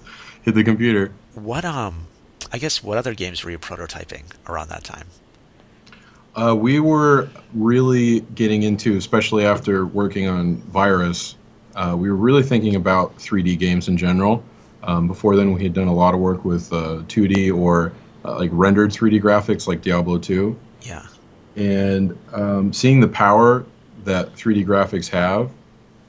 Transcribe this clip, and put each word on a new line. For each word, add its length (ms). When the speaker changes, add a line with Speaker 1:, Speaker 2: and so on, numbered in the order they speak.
Speaker 1:
hit 140
the 80
computer. 480
Speaker 2:
What, 280
um, 440
I 60
guess, 260
what 140
other 160
games 300
were 80
you 80
prototyping 640
around 220
that 140
time? 220
Speaker 1:
Uh, 220
we 220
were 500
really 680
getting 300
into, 340
especially 480
after 400
working 420
on 340
Virus, 760
uh, 200
we 140
were 60
really 260
thinking 340
about 460
three 220
D 120
games 320
in 100
general. 460
Um, 260
before 280
then, 180
we 80
had 120
done 140
a 60
lot 220
of 40
work 240
with, 300
uh, 340
two 200
D 240
or, 420
uh, 140
like, 120
rendered 400
three 200
D 100
graphics, 460
like 160
Diablo 340
two. 400
Speaker 2:
Yeah. 240
Speaker 1:
And, 640
um, 400
seeing 260
the 80
power 560
that 320
three 200
D 100
graphics 440
have, 420